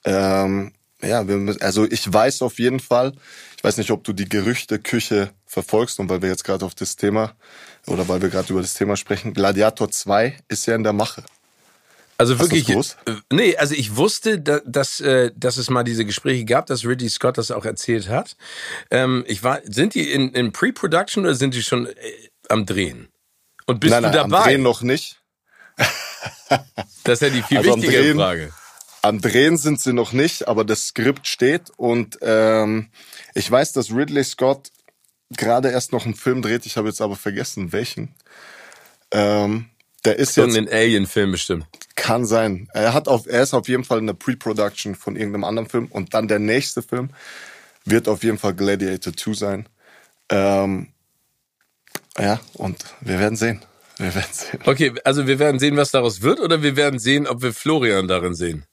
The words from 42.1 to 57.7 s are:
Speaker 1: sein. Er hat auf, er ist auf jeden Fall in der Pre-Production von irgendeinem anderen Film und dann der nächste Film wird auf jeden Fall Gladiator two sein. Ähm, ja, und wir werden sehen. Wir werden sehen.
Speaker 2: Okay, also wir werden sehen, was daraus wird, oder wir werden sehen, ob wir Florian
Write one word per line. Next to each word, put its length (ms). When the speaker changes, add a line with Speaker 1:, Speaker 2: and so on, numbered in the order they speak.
Speaker 1:
sein. 480
Er 200
hat 140
auf, 200
er 160
ist 100
auf 140
jeden 160
Fall 160
in 80
der 60
Pre-Production 840
von 200
irgendeinem 280
anderen 260
Film 180
und 260
dann 140
der 120
nächste 420
Film 280
wird 220
auf 160
jeden 160
Fall 160
Gladiator 580
two 200
sein. 340
Ähm, 580
ja, 220
und 300
wir 180
werden 160
sehen. 260
Wir 180
werden 160
sehen. 320
Speaker 2:
Okay, 300
also 240
wir 120
werden 200
sehen, 160
was 160
daraus 300
wird, 180
oder 240
wir 140
werden 220
sehen, 280
ob 140
wir 120
Florian 540